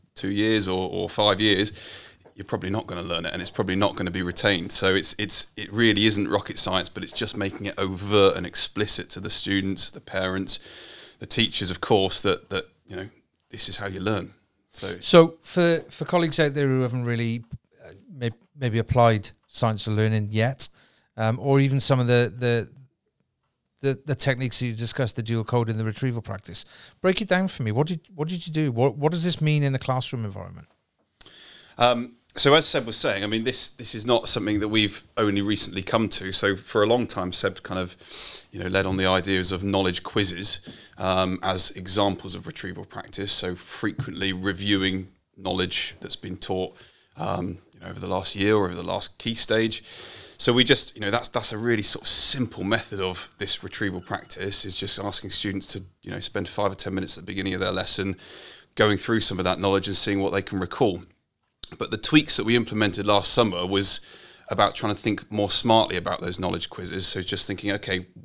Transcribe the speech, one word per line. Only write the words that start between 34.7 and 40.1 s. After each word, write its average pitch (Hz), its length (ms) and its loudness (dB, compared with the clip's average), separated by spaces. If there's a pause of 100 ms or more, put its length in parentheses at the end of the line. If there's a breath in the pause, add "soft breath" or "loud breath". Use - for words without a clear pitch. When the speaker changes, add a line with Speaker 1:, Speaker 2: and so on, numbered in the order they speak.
Speaker 1:
only 101 240 2
recently 101 420 0
come 110 260 0
to. 95 240 -2
So 98 240 2
for 107 260 0
a 104 40 6
long 117 200 2
time, 90 260 -6
Seb 92 300 -2
kind 92 160 -8
of, 90 180 -6 (540 loud breath)
you 98 80 -14
know, 95 80 -6
led 95 200 2
on 95 100 0
the 95 100 2
ideas 92 460 2
of 90 100 -4
knowledge 98 400 0
quizzes, - 960 -2